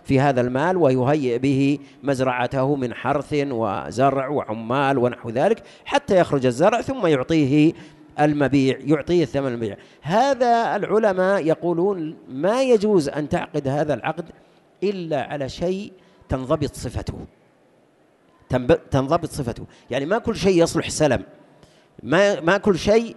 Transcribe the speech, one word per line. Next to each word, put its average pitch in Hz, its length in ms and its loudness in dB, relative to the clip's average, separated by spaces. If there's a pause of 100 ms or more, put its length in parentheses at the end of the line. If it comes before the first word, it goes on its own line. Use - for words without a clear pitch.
في 135 160 2
هذا 135 200 2
المال 135 360 0
ويهيئ 131 640 2
به 139 400 0 (240)
مزرعته 131 720 -2
من 127 180 -4
حرث 139 400 -4 (160)
وزرع 113 800 -2
وعمال 131 680 -2
ونحو 120 320 -2
ذلك، 160 320 0 (220)
حتى 214 360 2
يخرج 143 260 2
الزرع 175 340 2
ثم 254 260 -4
يعطيه 151 640 2 (480)
المبيع، 139 600 2
يعطيه 156 420 0
الثمن 139 260 -2
المبيع. 117 280 -6 (260)
هذا 233 760 0
العلماء 190 680 0
يقولون 170 720 -2 (120)
ما 180 340 0
يجوز 208 460 4
أن 143 200 -6
تعقد 151 400 -4
هذا 147 260 0
العقد 156 300 -6 (580)
إلا 170 400 -2
على 131 260 -8
شيء 185 440 -6 (360)
تنضبط 131 460 -4
صفته، - 400 -8 (1300)
تنب-، 127 300 2 (120)
تنضبط 143 400 0
صفته، 120 340 -8 (260)
يعني 139 160 -4
ما 196 120 0
كل 220 180 -4
شيء 170 260 4
يصلح 160 280 0
سلم، 123 320 0 (800)
ما، 175 380 2
ما 165 160 2
كل 196 220 2
شيء 226 380 0